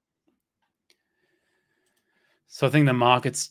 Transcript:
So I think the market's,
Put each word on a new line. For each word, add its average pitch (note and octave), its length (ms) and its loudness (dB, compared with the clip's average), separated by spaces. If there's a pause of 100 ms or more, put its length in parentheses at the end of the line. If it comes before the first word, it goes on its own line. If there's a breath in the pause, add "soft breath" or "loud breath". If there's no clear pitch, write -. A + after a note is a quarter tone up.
(2500)
So - 180 -4
I B2+ 40 -2
think D3 160 2
the C3+ 60 2
market's, B2 580 0